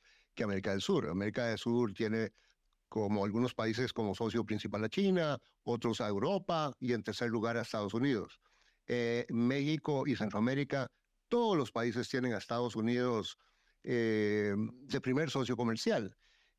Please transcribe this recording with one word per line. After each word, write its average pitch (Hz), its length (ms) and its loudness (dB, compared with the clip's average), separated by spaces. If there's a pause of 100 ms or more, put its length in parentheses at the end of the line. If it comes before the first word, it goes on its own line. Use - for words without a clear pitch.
(340)
que 113 120 -4
América 98 260 0
del 98 100 0
Sur. 139 280 0
América 104 380 -2
del 110 100 -2
Sur 117 360 0
tiene, 110 380 -2 (560)
como 104 380 0
algunos 117 280 0
países, 113 380 -2
como 104 240 -2
socio 113 300 0
principal 104 400 -4
a 110 40 -2
China, 180 480 2 (260)
otros 120 360 0
a 110 80 0
Europa 151 720 0
y 123 140 0
en 110 100 -2
tercer 117 260 -2
lugar 117 280 0
a 107 60 0
Estados 104 300 -4
Unidos. 117 460 0 (500)
Eh, 120 380 0
México 139 800 0
y 127 80 2
Centroamérica, 123 760 0 (380)
todos 226 300 2
los 127 160 0
países 117 340 0
tienen 127 260 0
a 101 40 0
Estados 120 400 -2
Unidos, 117 600 0 (460)
eh, 107 720 2
de 123 460 -4
primer 135 280 0
socio 127 280 0
comercial, 117 580 0 (440)